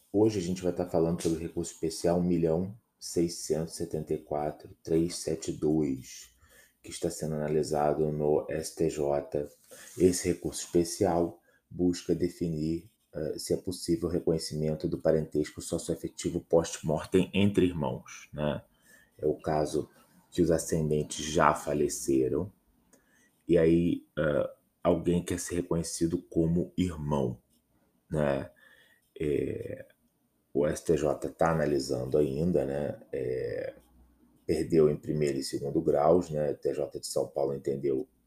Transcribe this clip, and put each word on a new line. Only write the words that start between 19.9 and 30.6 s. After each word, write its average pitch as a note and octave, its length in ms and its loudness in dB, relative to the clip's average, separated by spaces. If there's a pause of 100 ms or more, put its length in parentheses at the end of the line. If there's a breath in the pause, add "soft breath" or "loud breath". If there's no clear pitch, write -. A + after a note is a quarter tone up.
que - 100 -2
os E2 120 4
ascendentes D2+ 720 0
já D#2 260 6
faleceram, D2 1000 0 (960 soft breath)
e E2+ 100 6
aí, E2+ 480 4 (100)
eh, D2+ 340 0 (320)
alguém E2+ 400 2
quer F2 160 -4
ser - 180 -6
reconhecido E2+ 680 -2
como E2+ 520 0
irmão, D2 640 -2 (720)
né? C#2 400 0 (680 soft breath)
É, - 640 -4 (680)
o C#2+ 120 4